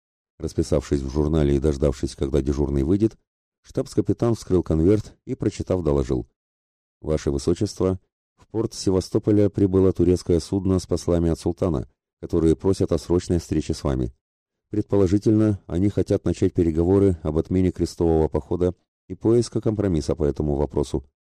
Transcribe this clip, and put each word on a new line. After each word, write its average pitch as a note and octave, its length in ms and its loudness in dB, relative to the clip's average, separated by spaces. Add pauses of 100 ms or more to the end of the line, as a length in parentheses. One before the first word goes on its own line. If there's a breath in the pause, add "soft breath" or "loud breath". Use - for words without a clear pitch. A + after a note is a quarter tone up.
(380)
Расписавшись D#2 600 -2
в C2 100 -8
журнале D2 460 2
и C2+ 40 2
дождавшись, C#2+ 540 -2
когда C#2 280 -2
дежурный C#2 400 -2
выйдет, G2+ 340 0 (480)
штабс-капитан A#2 680 -2
вскрыл F2+ 280 0
конверт F2 640 0
и, - 100 -8
прочитав, F#2+ 480 -4
доложил: C2+ 440 -2 (760)
"Ваше D2+ 300 -2
Высочество, F#2 680 -2 (380)
в - 100 -20
порт G#2+ 280 -6
Севастополя G#2 720 0
прибыло F#2+ 440 2
турецкое F2 460 2
судно F#2 400 -2
с - 80 -6
послами E2+ 440 0
от D#2 100 -2
султана, E2+ 480 -4 (320)
которые D#2+ 360 2
просят F#2+ 360 0
о E2 60 0
срочной F2 400 0
встрече D#2+ 360 -4
с - 80 -12
вами. C2 300 -2 (580)
Предположительно, G#2 960 2
они F#2 220 0
хотят G2 360 0
начать F2+ 280 0
переговоры F2 720 2
об D#2 160 -2
отмене F#2 340 0
крестового D#2+ 560 0
похода F2+ 460 -2 (340)
и F#2 60 -10
поиска A#2 460 0
компромисса G2 540 0
по D2+ 100 -2
этому C#2+ 320 0
вопросу". C#2+ 480 -2 (320)